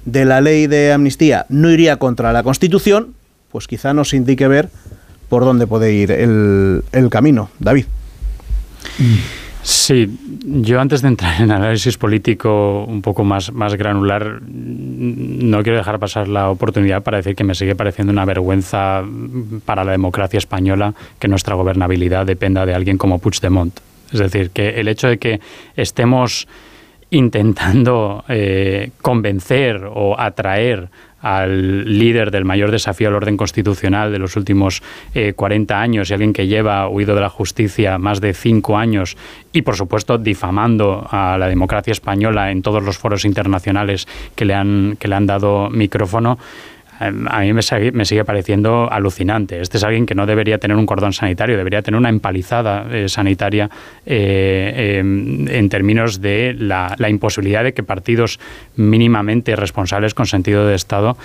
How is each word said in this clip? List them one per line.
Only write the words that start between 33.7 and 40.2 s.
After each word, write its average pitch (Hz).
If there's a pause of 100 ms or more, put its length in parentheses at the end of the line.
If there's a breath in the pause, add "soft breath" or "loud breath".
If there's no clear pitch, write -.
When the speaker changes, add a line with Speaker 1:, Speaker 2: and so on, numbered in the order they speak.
Speaker 2:
de 104
los 92
últimos, 98 (300 loud breath)
eh, 104
cuarenta 104
años 110
y 101
alguien 107
que 98
lleva 101
huido 101
de 101
la 98
justicia 98
más 98
de 104
cinco 107
años 107 (340 loud breath)
y, 160
por 110
supuesto, 104
difamando 104